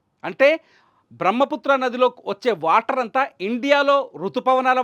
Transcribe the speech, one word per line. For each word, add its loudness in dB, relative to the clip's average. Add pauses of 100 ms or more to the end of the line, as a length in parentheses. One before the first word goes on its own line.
(240)
అంటే 2 (720)
బ్రహ్మపుత్ర 0 (120)
నదిలో 0 (240)
వచ్చే -2 (140)
వాటర్ 0
అంతా -2 (260)
ఇండియాలో 2 (300)
ఋతుపవనాల 0